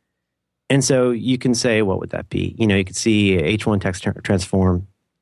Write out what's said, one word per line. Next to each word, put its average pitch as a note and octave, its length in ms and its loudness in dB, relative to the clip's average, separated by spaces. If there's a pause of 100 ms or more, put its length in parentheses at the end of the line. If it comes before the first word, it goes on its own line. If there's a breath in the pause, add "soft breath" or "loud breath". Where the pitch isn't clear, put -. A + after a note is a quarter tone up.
(680)
And C3 160 2
so B2+ 260 2
you A#2+ 280 -2
can B2+ 160 0
say, A2+ 260 0
what F#2+ 200 0
would - 100 -10
that - 180 -8
be? F#2 300 -4
You A2+ 80 2
know, G2+ 100 4
you G2 80 2
could F#2+ 120 -12
see G#2 400 2
H F2+ 300 0
one G#2 140 2
text F#2 220 -4
tra-, - 200 -4
transform, F#2 640 0 (360)